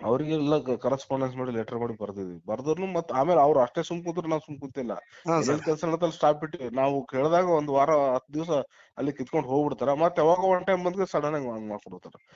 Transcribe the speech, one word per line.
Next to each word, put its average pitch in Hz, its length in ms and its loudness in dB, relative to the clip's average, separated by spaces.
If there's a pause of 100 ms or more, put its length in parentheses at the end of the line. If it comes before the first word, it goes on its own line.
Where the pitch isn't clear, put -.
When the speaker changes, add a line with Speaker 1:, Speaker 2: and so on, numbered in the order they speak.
Speaker 1:
ಅವ್ರಿಗೆಲ್ಲ 151 540 0
ಕ-, 127 120 -4
ಕರೆಸ್ಪಾಂಡೆನ್ಸ್ 131 680 -2
ಮಾಡಿ 127 160 -4
ಲೆಟರ್ 113 260 -4
ಮಾಡಿ 117 160 -4
ಬರ್ದಿದ್ವಿ. 98 520 -8
ಬರ್ದ್ರು 151 400 -4
ಮತ್ತ್ 170 260 -4
ಆಮೇಲೆ 160 280 4
ಅವ್ರು 143 200 6
ಅಷ್ಟೇ 165 220 2
ಸುಮ್ 170 220 -6
ಕೂತ್ರು, 170 240 -4
ನಾವು 160 120 0
ಸುಮ್ 147 180 -12
ಕೂತಿಲ್ಲ. 131 340 -8
Speaker 2:
ಹಾ 160 480 -4
Speaker 1:
ಎಲ್ಲೆಲ್ಲಿ 139 160 0
Speaker 2:
ಸರ್. 160 80 -6
Speaker 1:
ಕೆಲಸ 156 200 -2
ನಡೆದಲ್ಲಿ 165 280 0
ಸ್ಟಾಪ್ 151 280 2
ಬಿಟ್ಟಿವಿ. 156 300 -8
ನಾವು 135 340 0
ಕೇಳಿದಾಗ 165 460 2
ಒಂದ್ 147 200 2
ವಾರ 139 200 4
ಹತ್ತು 139 440 2
ದಿವಸ 165 160 -4 (480)
ಅಲ್ಲಿ 139 140 -2
ಕಿತ್ಕೊಂಡ್ 127 340 -4
ಹೋಗ್ಬಿಡ್ತಾರ. 135 460 0
ಮತ್ತ್ 165 260 2
ಯಾವಾಗ 165 200 6
ಒನ್ 180 280 2
ಟೈಮ್ 185 180 2
ಬಂದ್ರೆ 185 220 0
ಸಡನ್ 151 280 -2
ಆಗಿ 139 140 -4
ಹಂಗ್ 110 200 -8
ಮಾಡ್ಕೊಡ್ತಾರ. 95 520 -14 (160)